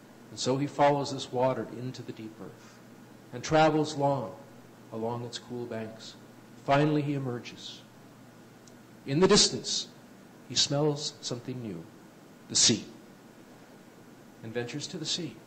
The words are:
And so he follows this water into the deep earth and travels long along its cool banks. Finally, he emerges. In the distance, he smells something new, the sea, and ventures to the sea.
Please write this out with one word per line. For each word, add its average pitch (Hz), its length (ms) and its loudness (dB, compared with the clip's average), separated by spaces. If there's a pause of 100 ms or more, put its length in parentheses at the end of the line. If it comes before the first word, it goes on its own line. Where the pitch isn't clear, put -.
(300)
And 113 80 -12
so 127 180 2
he 143 100 0
follows 143 460 4
this 131 200 -8
water 127 340 2 (120)
into 127 240 -8
the - 100 -12
deep 110 280 -14
earth - 380 -18 (540)
and 123 100 -10
travels 156 540 4
long 139 380 0 (580)
along 117 320 -4
its 120 140 -10
cool 120 280 -8
banks. 110 480 -10 (500)
Finally, 147 380 4
he 143 120 -2
emerges. 123 680 -8 (1200)
In 139 140 0
the 190 80 8
distance, - 600 4 (600)
he 120 60 -12
smells 143 640 0
something 127 420 -8
new, 85 220 -10 (640)
the - 80 -6
sea, - 280 4 (1600)
and 113 100 -12
ventures 123 340 -6
to 190 100 -10
the 156 80 -10
sea. 151 320 -4 (100)